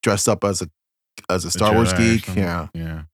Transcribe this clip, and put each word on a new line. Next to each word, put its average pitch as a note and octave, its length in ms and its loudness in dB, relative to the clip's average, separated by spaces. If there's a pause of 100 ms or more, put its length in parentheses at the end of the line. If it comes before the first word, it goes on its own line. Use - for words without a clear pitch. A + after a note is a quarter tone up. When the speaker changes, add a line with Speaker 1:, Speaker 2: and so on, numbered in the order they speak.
Speaker 1:
dressed G#2 260 0
up G#2 160 0
as G2+ 160 0
a, E2+ 80 -10 (600)
as F2+ 140 0
a F2 60 -8
Speaker 2:
A - 20 -4
Speaker 1:
Star G#2+ 220 2
Wars A2+ 180 4
Speaker 2:
Jedi - 40 0
or - 20 0
Speaker 1:
geek. A2+ 280 2
Speaker 2:
something. G2 180 -2
Speaker 1:
Yeah. E2+ 300 -4
Speaker 2:
Yeah. E2 280 -8 (120)